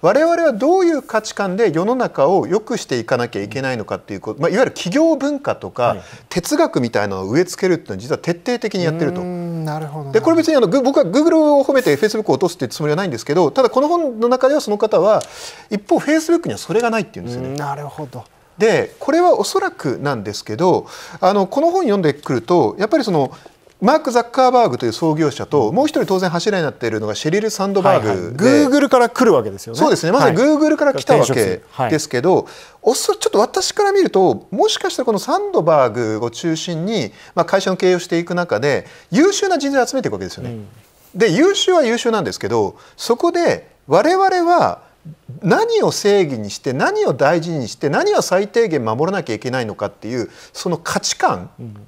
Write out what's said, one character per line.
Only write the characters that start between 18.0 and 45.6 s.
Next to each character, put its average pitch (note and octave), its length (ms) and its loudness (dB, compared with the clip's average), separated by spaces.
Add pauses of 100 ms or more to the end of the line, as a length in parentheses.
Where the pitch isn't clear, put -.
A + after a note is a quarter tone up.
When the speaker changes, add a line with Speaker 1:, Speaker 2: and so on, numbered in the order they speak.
Speaker 1:
ど。 B2+ 160 -16 (340)
Speaker 2:
で、 F#3+ 400 2
こ - 140 -4
れ E4 100 4
は F4 180 4
お G3+ 40 0
そ - 160 0
ら F#4+ 100 -4
く B2+ 300 -6
な C#3 160 -2
ん G#2+ 80 -8
で G#2 100 -8
す - 100 -12
け G#2+ 120 -8
ど、 C#3+ 320 0 (340)
あ F#3+ 100 4
の、 G3+ 140 0
こ A3+ 160 -2
の E4 80 4
本 F#4 140 0
読 G3+ 160 0
ん - 20 -2
で D3 140 0
く - 180 -6
る A#2 80 -2
と、 F3 380 2
や G3+ 80 -2
っ - 20 -2
ぱ D#4+ 80 2
り C#4+ 60 0
そ G#3 80 -4
の、 C#3 200 0 (500)
マ A#3+ 120 4
ー D#4 80 4
ク・ C#4+ 100 -4
ザ A#3+ 100 2
ッ A#3+ 100 -6
カ B3+ 180 4
ー - 20 -2
バ B3 140 4
ー D#3+ 40 2
グ B2 80 -4
と B2+ 80 -4
い A#2 40 2
う - 20 -4
創 D#3 240 -2
業 D3+ 160 0
者 A2 140 -8
と、 B2 260 2
も B3 140 0
う - 20 0
一 D4+ 40 -4
人 A#3+ 140 0
当 F#3+ 140 0
然 F#3 100 0
柱 F3 280 -2
に E3+ 60 -2
な C#3 80 -2
っ - 20 -12
て - 120 -8
い A2+ 60 -2
る G#2+ 80 -2
の G#2 80 -6
が G#2 80 -4
シ - 140 -4
ェ - 20 -2
リ G3 80 0
ル・ A3 100 -2
サ G3 160 -4
ン G3 60 -4
ド G3 100 0
バ F3+ 200 4
ー - 0 -
グ G2 360 -4
で、 G3+ 120 2
Speaker 1:
は C#4 80 4
い、 D4 80 4
は - 0 -
い。 - 20 0
Google C#4 220 2
か C4 100 4
ら A#3+ 100 2
来 B3 140 0
る A3 100 6
わ C3 80 4
け G#2 100 -6
で G2 60 -14
す - 100 -16
よ A2+ 60 -12
ね。 A#2+ 60 -10
Speaker 2:
そ F3+ 80 4
う - 20 4
で F3 60 4
す - 100 -4
ね。 E3 60 0
ま A#3+ 80 2
さ D3 120 4
に D#3+ 60 -2
Google D4+ 380 2
か D#4 80 -2
ら C#4 100 2
来 C#3 120 -4
た - 100 4
わ C3+ 100 4
け B2 60 -2
Speaker 1:
は A#2+ 160 2
い。 F2+ 140 -4 (100)
は B2+ 160 -2
い。 - 40 0
Speaker 2:
で D#3 80 0
す D3+ 100 -10
け B2 120 -2
ど、 D#3+ 240 2 (360)
お A#3 120 2
そ-、 - 220 -2
ち - 120 -4
ょ - 20 2
っ - 20 -18
と - 80 2
私 - 320 0
か G#4 140 0
ら G4 80 0
見 G4 100 4
る C4+ 60 0
と、 D#3+ 420 0
も D4+ 160 0
し - 100 -2
か F#4+ 120 -4
し - 80 -10
た C4 60 -4
ら - 20 -2
こ A#3 80 0
の G3 60 -2
サ D#4 180 -4
ン G4+ 160 -4
ド A#3 80 2
バ D3+ 280 4
ー A2 300 -2
グ A#2 60 -4
を A#2+ 40 -2
中 D#3+ 280 -4
心 E3 280 -6
に、 G3 280 -4 (220)
ま E3+ 80 2
あ、 - 20 0
会 F#3+ 160 0
社 F#3+ 100 -2
の F3+ 60 -2
経 F#3 140 2
営 F3+ 40 4
を F3 40 -2
し F3 80 -14
て E3+ 120 -2
い E3+ 60 -6
く F3 100 -6
中 F3 240 -2
で、 B2 260 0 (260)
優 D#4 200 4
秀 G4 160 -2
な F#4 100 0
人 C#4 140 -2
材 C#4 100 2
を A#3 60 0
集 - 80 -8
め C4+ 60 -2
て E3 80 -2
い - 20 -6
く - 40 -6
わ - 40 -6
け F#2+ 60 -6
で F2 60 -10
す - 40 -16
よ - 80 -14
ね。 B2 60 -8
Speaker 1:
う A#2+ 60 -10
ん。 G#2+ 120 -16 (480)
Speaker 2:
で、 G3 160 4
優 E4+ 240 4
秀 G4 160 0
は E4 140 4
優 A3+ 120 0
秀 A3+ 140 -2
な G#3+ 80 0
ん D#3+ 60 -4
で F#2+ 80 -4
す - 60 -10
け G2+ 100 -4
ど、 G#2 260 0 (220)
そ - 180 0
こ E4+ 160 0
で E4 380 0 (180)
我 G#3 240 4
々 F#4+ 320 2
は D#4 380 2 (600)
何 G4+ 420 2